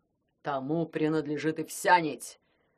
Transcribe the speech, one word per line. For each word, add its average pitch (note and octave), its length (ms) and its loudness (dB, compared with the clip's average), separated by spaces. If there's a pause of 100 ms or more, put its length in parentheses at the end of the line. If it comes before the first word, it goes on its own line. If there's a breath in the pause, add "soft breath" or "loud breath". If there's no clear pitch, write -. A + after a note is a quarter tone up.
(420)
тому D3 440 -2
принадлежит D#3 760 0
и D#3 40 -4
вся F3+ 360 4
нить. C#3+ 400 -6 (380)